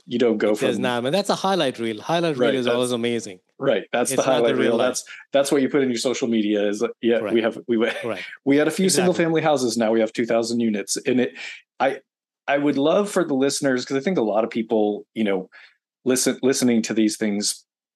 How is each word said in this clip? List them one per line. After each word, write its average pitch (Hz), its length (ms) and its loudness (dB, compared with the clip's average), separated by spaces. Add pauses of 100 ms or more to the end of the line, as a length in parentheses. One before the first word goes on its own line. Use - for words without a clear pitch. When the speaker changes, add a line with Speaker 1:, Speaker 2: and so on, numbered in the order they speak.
Speaker 1:
you 120 120 -6
don't 113 200 2
go 107 120 2
Speaker 2:
It 107 80 0
Speaker 1:
from 131 100 0
Speaker 2:
is 120 100 -2
not, 123 240 -2
man. 131 100 -4
That's 196 180 -2
a 196 40 2
highlight 170 440 -2
reel. 113 240 -6
Highlight 165 340 -2
Speaker 1:
Right, 123 140 2
Speaker 2:
reel 131 100 0
is 120 60 -2
Speaker 1:
that's 120 80 2
Speaker 2:
always 123 180 0
amazing. 117 460 -4 (200)
Speaker 1:
Right. 120 340 0
That's 120 180 0
the 135 60 -4
Speaker 2:
It's 131 100 0
not - 0 -
the 135 60 2
Speaker 1:
highlight 117 240 2
Speaker 2:
real 113 140 2
Speaker 1:
reel. 117 60 2
Speaker 2:
life. - 120 2
Speaker 1:
That's, - 160 -6 (280)
that's 139 200 2
what 143 100 4
you 131 80 0
put 147 120 2
in 131 60 0
your 120 100 -2
social 123 300 -2
media 104 400 2
is, 104 140 -4
like, 117 80 -2 (100)
yeah, 113 200 2
Speaker 2:
Correct. 104 140 -4
Speaker 1:
we 113 80 4
have, 110 240 -2
we, 113 240 0
<laughs> - 120 -8
Speaker 2:
Correct. 107 220 -8 (200)
Speaker 1:
we 139 140 4
had 151 100 4
a - 20 0
few 185 160 0
Speaker 2:
Exactly. 185 40 4 (140)
Speaker 1:
single 180 100 4
family 165 260 2
houses. 127 380 2
Now 110 140 2
we 113 80 4
have 110 120 0
two 120 140 -2
thousand 117 340 0
units. 107 380 -2
And 123 220 0
it, 123 120 -2 (480)
I, - 200 0 (460)
I 143 120 0
would 143 180 2
love 175 340 2
for 180 140 2
the 151 100 -4
listeners, 131 520 0
'cause 139 100 -4
I 135 40 0
think 180 180 -2
a 127 40 2
lot 107 220 0
of 110 60 -6
people, 107 640 -2
you 113 100 -2
know, 95 240 -2 (560)
listen, 127 380 0
listening 123 400 2
to 113 120 -4
these 107 220 2
things, 104 480 -4 (320)